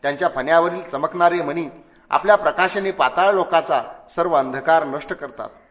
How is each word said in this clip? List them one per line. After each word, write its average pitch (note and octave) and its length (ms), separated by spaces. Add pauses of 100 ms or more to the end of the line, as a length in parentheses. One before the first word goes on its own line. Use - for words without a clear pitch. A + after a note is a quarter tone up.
त्यांच्या C#3+ 260
फण्यावरील E3 640
चमकणारे F3 520
मणी D3+ 260 (420)
आपल्या F#3+ 260
प्रकाशाने F#3 540
पाताळ F3 420
लोकाचा E3 500 (340)
सर्व E3+ 180
अंधकार C3+ 500
नष्ट C#3+ 280
करतात. B2 360 (220)